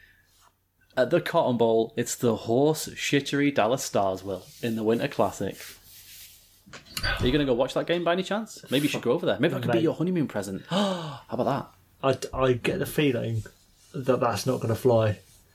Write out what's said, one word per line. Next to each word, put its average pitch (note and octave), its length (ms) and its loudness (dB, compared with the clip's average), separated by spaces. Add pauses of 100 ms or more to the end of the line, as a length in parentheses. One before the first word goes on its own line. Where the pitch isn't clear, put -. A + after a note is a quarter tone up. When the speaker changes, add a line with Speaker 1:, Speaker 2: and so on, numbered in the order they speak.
(960)
Speaker 1:
at C3 140 2
the E3+ 100 4
Cotton B2+ 360 2
Bowl, A2+ 380 4
it's A#2 200 -2
the A2+ 200 2
horse C#3 540 0
shittery C#3+ 640 0
Dallas A#2 300 2
Stars, F#2+ 400 0
Will, F#2+ 200 -6 (180)
in A2+ 140 -2
the A2 80 -4
Winter A2+ 240 2
Classic. G2+ 500 -2 (1600)
Are - 60 0
you B2+ 60 2
gonna D3 140 2
go C3 80 2
watch B2+ 220 0
that D3 120 -2
game F3 160 0
by E3+ 100 0
any F#3 100 -2
chance? G#3 480 -8
Maybe C#3 120 2
you D3 60 2
should A#2+ 120 -6
go A#2 100 0
over - 140 -2
there. G#2+ 140 2
Maybe D#3+ 140 2
that B2+ 80 -4
could A#2+ 100 -2
be A#2 60 4
Speaker 2:
Mate. C3+ 60 2
Speaker 1:
your D3+ 100 2
honeymoon E3 340 0
present. G2 380 -6
<gasps> - 40 -16
How F3 600 -2
about C3 420 -2 (320)
that? C3+ 300 0
Speaker 2:
I, B2+ 120 -8
I B2+ 80 4
get - 260 -2
the C#3+ 60 -4
feeling A#2 580 0 (500)
that B2 280 0
that's A2+ 260 0
not B2+ 140 0
gonna A2+ 140 0
fly. A2 440 4 (360)